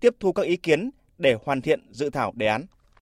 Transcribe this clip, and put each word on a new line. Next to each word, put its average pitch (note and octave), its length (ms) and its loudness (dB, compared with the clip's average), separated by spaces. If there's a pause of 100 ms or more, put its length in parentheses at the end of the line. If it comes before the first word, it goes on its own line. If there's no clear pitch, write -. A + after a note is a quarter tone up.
tiếp - 200 2
thu F#3 120 0
các G3+ 100 -2
ý E3+ 140 0
kiến F#3+ 340 0 (280)
để C3+ 260 4
hoàn C3+ 160 -2
thiện C#3 200 0 (100)
dự C#3 200 -6
thảo A2+ 260 -4
đề A2 100 -2
án. A2+ 200 0 (440)